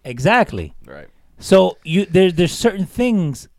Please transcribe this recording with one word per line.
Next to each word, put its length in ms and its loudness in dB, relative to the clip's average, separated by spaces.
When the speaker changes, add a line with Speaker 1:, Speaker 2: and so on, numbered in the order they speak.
Speaker 1:
Exactly. 680 -2
Speaker 2:
Right. 220 -20
Speaker 1:
So 460 4
you, 220 0
there, 260 2
there's 200 0
certain 340 -2
things 640 -4